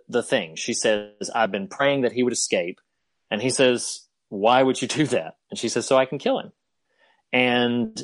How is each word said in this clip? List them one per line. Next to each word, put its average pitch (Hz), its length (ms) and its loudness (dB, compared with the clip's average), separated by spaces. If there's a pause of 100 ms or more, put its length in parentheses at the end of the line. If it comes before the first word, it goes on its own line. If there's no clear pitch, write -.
the 120 140 0
thing, 85 340 -2
she - 160 -6
says, 104 600 -2
"I've 113 180 0
been 98 180 -4
praying 139 320 0
that 120 100 2
he 123 120 0
would 120 100 0
escape." 92 480 -4 (500)
And 107 100 -2
he 127 80 0
says, 123 520 2 (280)
"Why 113 320 4
would 131 200 2
you 127 60 -4
do 151 200 0
that?" 92 300 -2 (120)
And 101 80 -12
she 113 120 -2
says, 120 180 -4
"So 135 100 4
I 131 80 6
can - 140 -8
kill 262 200 0
him." - 120 -14 (800)
And 120 720 2